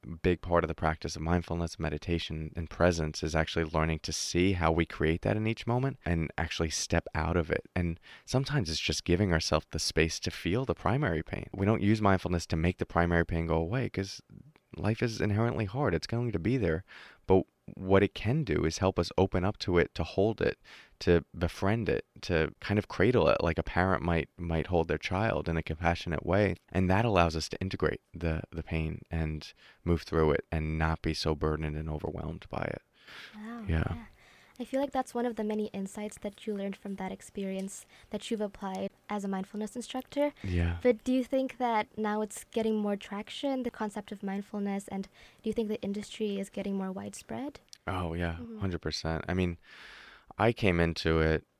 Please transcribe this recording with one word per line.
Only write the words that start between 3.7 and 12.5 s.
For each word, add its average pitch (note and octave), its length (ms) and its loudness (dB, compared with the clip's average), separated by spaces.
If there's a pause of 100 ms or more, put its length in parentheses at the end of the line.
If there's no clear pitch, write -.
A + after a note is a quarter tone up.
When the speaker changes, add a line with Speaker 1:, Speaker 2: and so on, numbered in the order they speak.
Speaker 1:
to - 140 -6
see F2+ 400 2
how E2+ 180 4
we E2 140 4
create E2 380 0
that G#2 120 2
in G#2+ 100 -2
each A2+ 220 -4
moment B2+ 380 0
and E2+ 320 0
actually E2 320 -2
step - 440 0
out D#2+ 220 0
of E2 160 0
it. - 240 -2
And F2 240 -2 (260)
sometimes C3+ 440 0
it's D#2+ 100 -2
just - 240 -2
giving F2 300 4
ourselves D#2 380 2
the D#2+ 60 -4
space D#2+ 440 0
to F2 100 -6
feel G2+ 320 -2
the C3 100 -2
primary F#2+ 480 0
pain. - 320 -8
We G2 120 0
don't G#2+ 160 4
use G#2+ 200 4
mindfulness F2+ 440 2
to - 100 -2